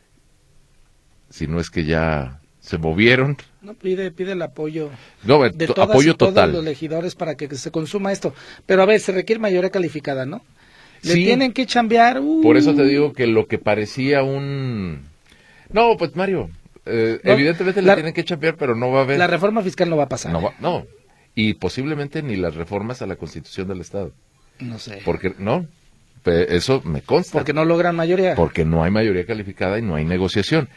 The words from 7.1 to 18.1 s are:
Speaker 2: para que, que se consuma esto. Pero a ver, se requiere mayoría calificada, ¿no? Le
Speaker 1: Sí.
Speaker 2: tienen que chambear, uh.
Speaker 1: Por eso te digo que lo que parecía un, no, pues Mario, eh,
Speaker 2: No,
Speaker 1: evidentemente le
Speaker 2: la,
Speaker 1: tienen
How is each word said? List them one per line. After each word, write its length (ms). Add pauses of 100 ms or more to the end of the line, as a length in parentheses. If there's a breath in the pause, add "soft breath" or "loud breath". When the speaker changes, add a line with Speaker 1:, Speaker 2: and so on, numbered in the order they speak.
Speaker 2:
para 200
que, 120
que 80
se 160
consuma 400
esto. 220 (320 loud breath)
Pero 160
a 40
ver, 140
se 120
requiere 280
mayoría 300
calificada, 560
¿no? 160 (640 soft breath)
Le 100
Speaker 1:
Sí. 120
Speaker 2:
tienen 280
que 120
chambear, 540
uh. 220
Speaker 1:
Por 160
eso 160
te 120
digo 280
que 140
lo 180
que 140
parecía 640
un, 800 (680 soft breath)
no, 260
pues 180
Mario, 340 (360)
eh, 380
Speaker 2:
No, 100
Speaker 1:
evidentemente 480
le 60
Speaker 2:
la, 80
Speaker 1:
tienen 180